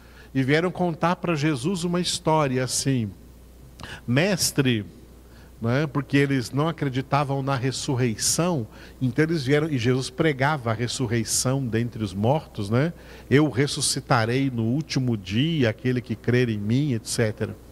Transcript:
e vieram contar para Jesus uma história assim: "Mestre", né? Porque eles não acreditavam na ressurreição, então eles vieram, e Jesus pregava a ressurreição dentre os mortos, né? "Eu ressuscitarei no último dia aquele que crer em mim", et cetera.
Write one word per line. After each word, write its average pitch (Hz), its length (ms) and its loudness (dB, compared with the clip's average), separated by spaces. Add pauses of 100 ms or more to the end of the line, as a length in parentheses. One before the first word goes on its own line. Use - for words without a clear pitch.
(340)
e 135 80 0
vieram 156 280 2
contar 175 460 -2
para 175 180 -2
Jesus 156 500 -2
uma 175 180 0
história 151 600 0
assim: 123 480 0 (960)
"Mestre", 131 760 2 (760)
né? 123 280 0
Porque 139 280 -2
eles 139 360 2
não 143 160 0
acreditavam 139 760 -2
na 135 140 0
ressurreição, 127 1120 0 (320)
então 131 240 2
eles 160 180 0
vieram, 147 260 2
e 147 80 -2
Jesus 127 340 0
pregava 143 600 0
a 107 40 2
ressurreição 123 920 -2
dentre 113 380 -2
os 92 100 -6
mortos, 110 540 -2
né? 135 240 2 (360)
"Eu 147 200 6
ressuscitarei 131 1040 0
no 117 120 -2
último 127 540 0
dia 113 540 0
aquele 127 300 -2
que 117 140 -6
crer 123 340 2
em 110 100 -2
mim", 123 340 0
et 110 140 -4
cetera. 107 500 -2 (160)